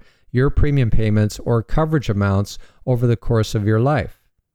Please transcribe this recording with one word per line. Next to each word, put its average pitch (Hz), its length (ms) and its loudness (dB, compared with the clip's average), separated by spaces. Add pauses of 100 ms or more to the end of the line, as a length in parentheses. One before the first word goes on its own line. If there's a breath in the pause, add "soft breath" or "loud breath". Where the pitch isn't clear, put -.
(320 soft breath)
your 127 200 2
premium 139 400 2
payments 107 480 2
or 117 240 -2
coverage 156 440 -2
amounts 101 520 -2 (260 soft breath)
over 123 220 0
the 117 100 0
course - 380 -2
of 104 100 -4
your 110 140 2
life. 123 420 -2 (340)